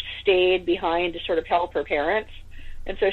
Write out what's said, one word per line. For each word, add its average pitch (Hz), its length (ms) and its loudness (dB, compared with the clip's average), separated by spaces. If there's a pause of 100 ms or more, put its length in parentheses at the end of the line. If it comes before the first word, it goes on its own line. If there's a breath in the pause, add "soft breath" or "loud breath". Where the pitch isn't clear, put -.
(220)
stayed 185 440 4
behind 170 480 0
to 170 120 -10
sort 175 120 0
of 160 100 -2
help 180 280 0
her 147 100 0
parents. 170 460 0 (540 soft breath)
And 196 140 -6
so 196 140 4